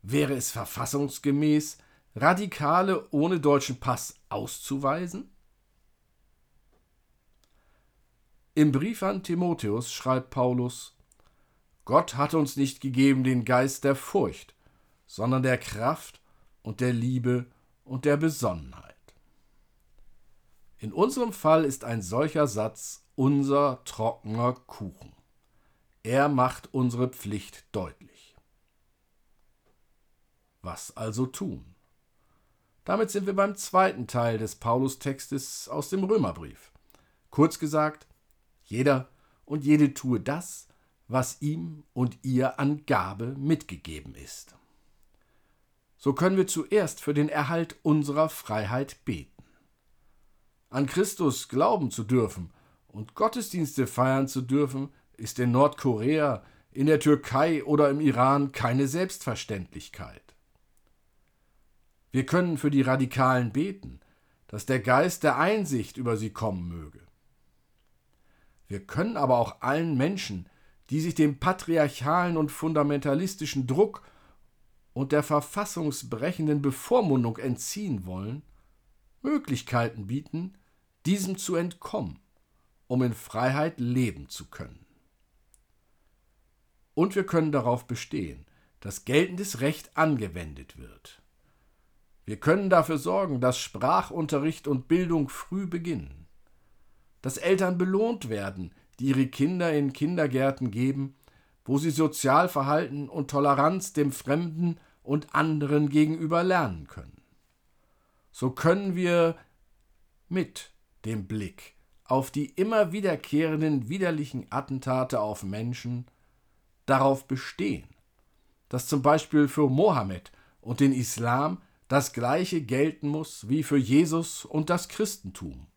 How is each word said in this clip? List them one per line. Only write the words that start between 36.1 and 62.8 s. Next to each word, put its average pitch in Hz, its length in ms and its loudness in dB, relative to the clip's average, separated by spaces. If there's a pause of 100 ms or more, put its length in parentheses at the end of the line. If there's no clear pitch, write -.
Kurz 160 280 4
gesagt, 151 480 -2 (580)
jeder 131 440 2 (360)
und 143 200 -6
jede 147 300 6
tue 123 260 0
das, - 460 -8 (400)
was - 340 -2
ihm 156 520 -6
und 123 300 0
ihr 127 360 0
an 147 260 0
Gabe 104 540 -2
mitgegeben 80 760 -4
ist. - 400 -20 (1400)
So 139 160 0
können 180 240 4
wir 190 120 4
zuerst 165 520 0
für 147 140 -2
den 147 140 2
Erhalt 156 540 -2
unserer 151 460 4
Freiheit 110 760 -4
beten. 82 400 -8 (1200)
An 135 180 -2
Christus 160 600 -2
glauben 160 440 2
zu 117 100 -6
dürfen 104 500 0 (360)
und 107 260 -14
Gottesdienste 180 720 -2
feiern 131 400 2
zu 131 160 -4
dürfen, 135 500 -2 (240)
ist - 220 -10
in 123 140 2
Nordkorea, 135 880 2 (300)
in 135 140 0
der 156 120 6
Türkei 147 680 4
oder 147 240 4
im 143 120 0
Iran 139 500 4
keine 127 380 0
Selbstverständlichkeit. - 1300 -6 (1900)
Wir 131 140 0
können 170 320 2
für 143 140 0
die 139 120 4